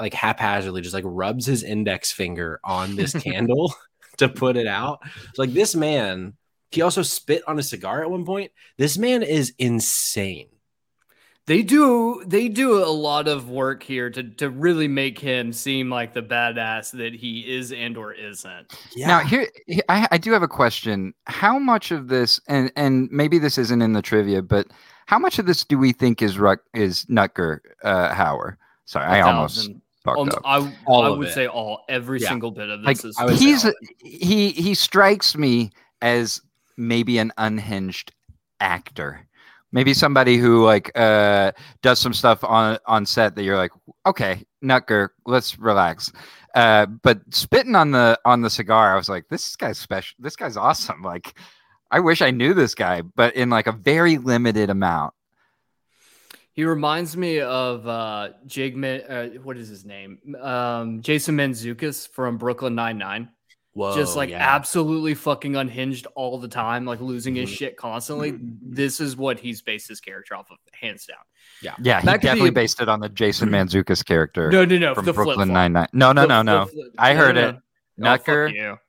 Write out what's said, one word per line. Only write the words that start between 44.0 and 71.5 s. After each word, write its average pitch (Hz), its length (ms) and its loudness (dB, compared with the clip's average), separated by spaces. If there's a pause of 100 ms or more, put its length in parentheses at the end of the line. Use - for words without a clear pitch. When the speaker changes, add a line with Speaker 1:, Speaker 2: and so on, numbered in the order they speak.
Speaker 3:
"Okay, 98 380 -2 (200)
Nutger, 117 440 2 (180)
let's 123 320 -2
relax." 95 540 0 (420)
Uh, 110 320 6
but 113 320 2 (160)
spitting 254 400 2
on 160 160 6
the, 120 340 6
on 120 180 6
the 113 60 0
cigar, 107 460 4
I - 20 4
was 92 120 -2
like, 92 200 -8
"This - 280 -10
guy's 156 200 -6
special. - 440 -10
This 139 160 -12
guy's 117 200 -10
awesome." 98 460 -2
Like, 90 340 -10 (540)
I 143 80 2
wish 170 240 2
I 131 80 4
knew 127 240 2
this 143 220 2
guy, 90 260 -2
but 117 320 0
in, 123 160 0
like, 110 160 0
a 139 60 0
very 151 460 2
limited 117 520 0
amount. 85 440 -2 (1400)
Speaker 2:
He 156 120 -4
reminds 160 520 -2
me 170 240 -2
of, 127 460 -4
uh, 110 440 -6 (160)
Jake 135 280 -8
Ma-, 135 220 -6 (120)
uh, 120 200 -8 (160)
what 131 120 -12
is 117 120 -16
his 95 160 -20
name? 98 340 -20 (220)
Um, 120 640 -6
Jason 151 340 -2
Mantzoukas 127 720 -6
from 123 280 -6
Brooklyn 120 380 -4
Nine-Nine. 113 540 -6 (460)
Speaker 1:
Whoa, 98 200 -4
Speaker 2:
Just, 147 220 -2
like, 139 140 -4
Speaker 1:
yeah. 85 80 -10 (180)
Speaker 2:
absolutely 156 580 -2
fucking 143 400 -4
unhinged 131 640 -6
all 131 240 -6
the 120 80 -12
time, 120 360 -4
like, 120 160 -8
losing 127 360 -8
his 127 120 -6
Speaker 1:
Mm-hmm. 101 60 -10
Speaker 2:
shit 139 220 -10
constantly. 135 600 -8 (240)
This 131 380 -4
is 139 180 -6
what 131 220 -4
he's 120 240 -12
based 107 260 -8
his 107 120 -18
character 98 340 -18
off 98 160 -16
of, 95 60 -20 (160)
hands 104 340 -14
down. - 120 -20 (440)